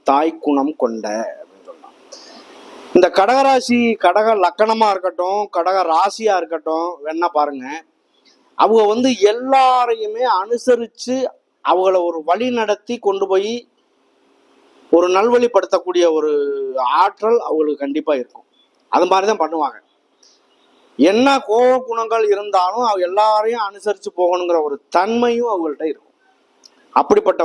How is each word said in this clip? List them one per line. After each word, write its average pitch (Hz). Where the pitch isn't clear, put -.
தாய் 147
குணம் 143
கொண்ட 113
அப்படின்னு -
சொல்லலாம். -
இந்த 180
கடகராசி, 254
கடக 214
லக்கணமா 220
இருக்கட்டும், 185
கடக 180
ராசியா 202
இருக்கட்டும், 160
வேணா 160
பாருங்க, 143
அவங்க 220
வந்து 254
எல்லாரையுமே 247
அனுசரிச்சு 240
அவங்கள 185
ஒரு 165
வழி 202
நடத்தி 226
கொண்டு 196
போய் 196
ஒரு 175
நல்வழிப்படுத்தக்கூடிய 185
ஒரு 151
ஆற்றல் 214
அவங்களுக்கு 151
கண்டிப்பா 151
இருக்கும். -
அது 165
மாதிரிதான் 190
பண்ணுவாங்க. 151
என்ன 208
கோவ 240
குணங்கள் 226
இருந்தாலும், 202
அவங்க 196
எல்லாரையும் 214
அனுசரிச்சு 202
போகணுங்கிற 180
ஒரு 143
தன்மையும் 233
அவங்கள்ட்ட 160
இருக்கும். -
அப்படிப்பட்ட 185